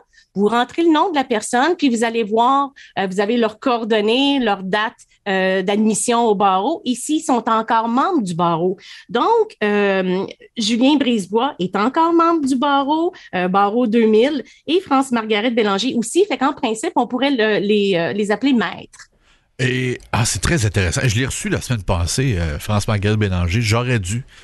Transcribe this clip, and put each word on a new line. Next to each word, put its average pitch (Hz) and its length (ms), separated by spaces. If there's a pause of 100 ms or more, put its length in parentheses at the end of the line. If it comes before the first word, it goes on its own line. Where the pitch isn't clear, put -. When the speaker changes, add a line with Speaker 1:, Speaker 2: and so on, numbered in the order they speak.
(360)
Speaker 1:
vous 202 120
rentrez 240 360
le 330 100
nom 320 160
de 330 60
la 277 80
personne, 247 520
puis 285 140
vous 233 140
allez 226 180
voir, 240 480 (300)
euh, 196 100
vous 185 100
avez 214 180
leurs 220 200
coordonnées, 233 800
leur 202 220
date, 208 320 (340)
euh, 190 360
d'admission 214 640
au 214 80
barreau, 196 500
et 254 80
s'ils 302 300
sont 233 260
encore 226 380
membres 285 340
du 180 140
barreau. 175 420 (320)
Donc, 240 140 (400)
euh, 196 640 (280)
Julien 240 420
Brisebois 233 600
est 180 180
encore 320 380
membre 330 320
du 262 120
barreau, 285 540 (220)
euh, 180 140
barreau 202 400
deux 220 180
mille, 233 380 (240)
et 330 140
France-Marguerite 240 720
Bélanger 208 400
aussi. 311 300
Fait 330 120
qu'en 285 160
principe, 277 420
on 247 120
pourrait 254 240
le, 214 340
les, 202 300
euh, 165 180
les 202 160
appeler 226 240
maîtres. - 540 (560)
Speaker 2:
Et, 127 360 (120)
ah, 107 140
c'est - 140
très 147 260
intéressant. 95 380
Je 117 160
l'ai 135 80
reçu - 200
la 180 140
semaine 113 220
passée, 98 560
euh, 80 180
France-Marguerite 107 640
Bélanger. 90 420
J'aurais 120 380
dû 104 260 (180)